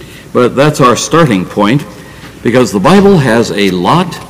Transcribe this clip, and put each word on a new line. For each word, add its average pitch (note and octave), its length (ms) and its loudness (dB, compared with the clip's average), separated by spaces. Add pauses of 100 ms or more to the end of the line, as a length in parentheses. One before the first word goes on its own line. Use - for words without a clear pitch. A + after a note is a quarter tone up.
(340)
but A#2 240 0
that's D3 240 0
our B2 160 2
starting A#2+ 480 0
point, G#2 400 -2 (580)
because A2+ 260 0
the G2+ 120 -2
Bible F#3+ 360 4
has A#2 340 0
a G2 180 -2
lot A2 420 -2 (180)